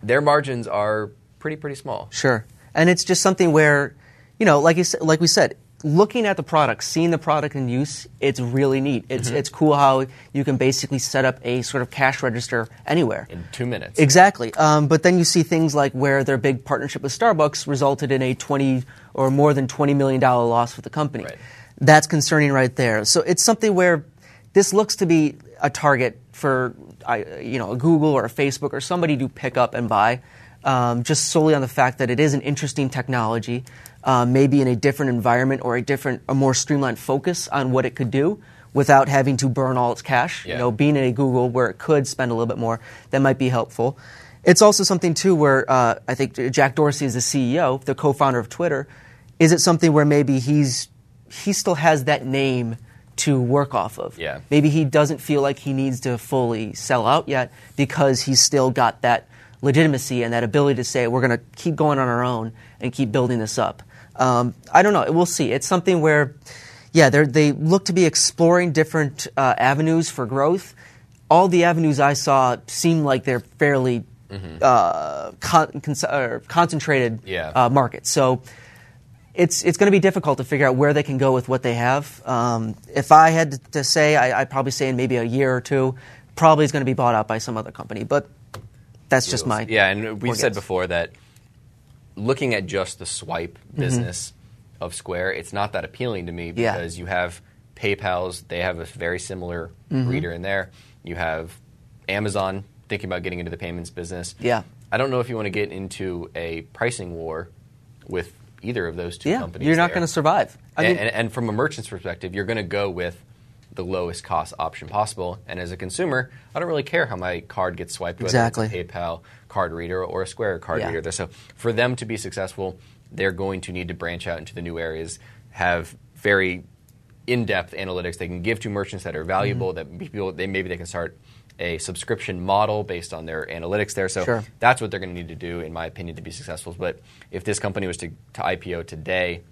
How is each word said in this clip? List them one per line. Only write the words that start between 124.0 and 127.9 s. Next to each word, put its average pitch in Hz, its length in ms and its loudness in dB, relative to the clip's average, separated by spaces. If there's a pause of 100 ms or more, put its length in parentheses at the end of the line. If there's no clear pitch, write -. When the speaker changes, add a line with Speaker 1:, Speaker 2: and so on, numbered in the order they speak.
Speaker 1:
out 85 100 -6
into - 180 -16
the 92 60 -12
new 85 180 -10
areas, 80 400 -10 (320)
have 87 440 -2 (200)
very 92 480 0 (640)
in-depth 107 460 -2
analytics 90 440 -8